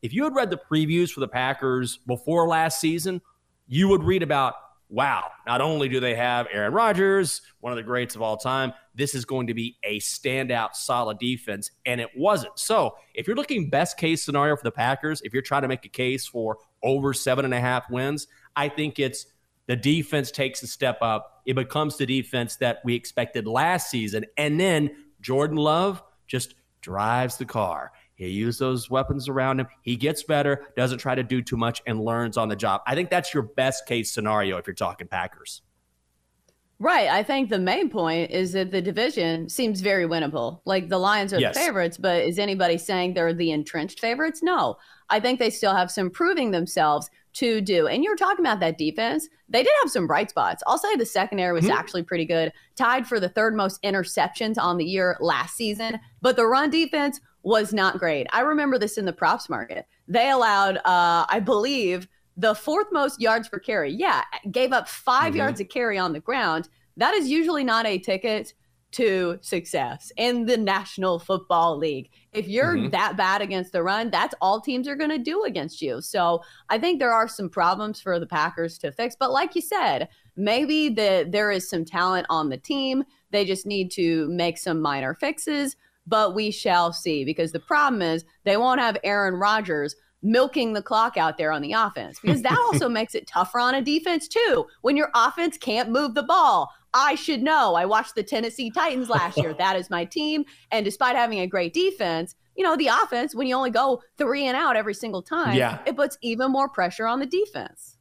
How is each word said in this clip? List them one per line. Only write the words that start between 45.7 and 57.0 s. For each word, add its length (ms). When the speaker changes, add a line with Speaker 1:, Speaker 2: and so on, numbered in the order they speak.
Speaker 2:
have 160
some 180
proving 420
themselves 580
to 260
do. 280
And 160
you're 120
talking 300
about 160
that 160
defense. 500
They 120
did 120
have 80
some 160
bright 220
spots. 380
I'll 100
say 180
the 100
secondary 480
was 120
Speaker 1:
Mm-hmm. 80
Speaker 2:
actually 300
pretty 220
good, 280
tied 320
for 120
the 100
third 260
most 280
interceptions 760
on 200
the 80
year 340
last 380
season. 420
But 160
the 100
run 220
defense 500